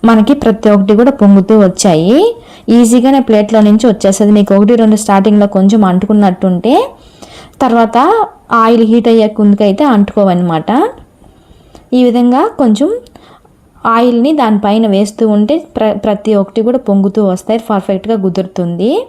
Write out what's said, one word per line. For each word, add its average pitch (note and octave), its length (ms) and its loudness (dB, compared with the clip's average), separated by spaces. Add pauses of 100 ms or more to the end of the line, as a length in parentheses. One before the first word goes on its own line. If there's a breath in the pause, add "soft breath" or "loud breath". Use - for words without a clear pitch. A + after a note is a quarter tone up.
మనకి A3+ 360 4
ప్రతి A3 280 0
ఒక్కటి G3+ 280 2
కూడా B3 140 2 (100)
పొంగుతూ G3+ 380 4
వచ్చాయి. F#3+ 580 0 (520 loud breath)
ఈజీగానే B3 580 2
ప్లేట్లో G#3+ 340 0
నుంచి G#3 260 2
వచ్చేస్తుంది. G#3 500 0
మీకు G3+ 180 0
ఒకటి G#3 260 2
రెండు G#3+ 220 2
స్టార్టింగ్లో G3+ 440 0
కొంచెం G3+ 380 0
అంటుకున్నట్టుంటే F#3+ 880 -2 (880 loud breath)
తర్వాత A3+ 340 0 (680)
ఆయిల్ A3+ 280 2
హీట్ A#3 200 0
అయ్యే A3+ 160 2 (120)
ముందుకైతే G3+ 440 0 (100)
అంటుకోవన్నమాట. F3+ 800 -2 (1200 soft breath)
ఈ B3+ 100 2
విధంగా B3 380 0 (200)
కొంచెం A#3+ 280 0 (1040 loud breath)
ఆయిల్ని B3 380 0
దానిపైన A3 540 0
వేస్తూ G3+ 420 -2
ఉంటే G#3+ 260 0 (180)
ప్ర-, G#3+ 300 -2
ప్రతి G#3 320 -4
ఒక్కటి G3 320 -4
కూడా B3 200 -2
పొంగుతూ G3 340 -2 (120)
వస్తాయి, G#3+ 260 -6 (100)
పర్ఫెక్ట్‌గా G3+ 520 -4
కుదురుతుంది. F#3 680 -6 (200)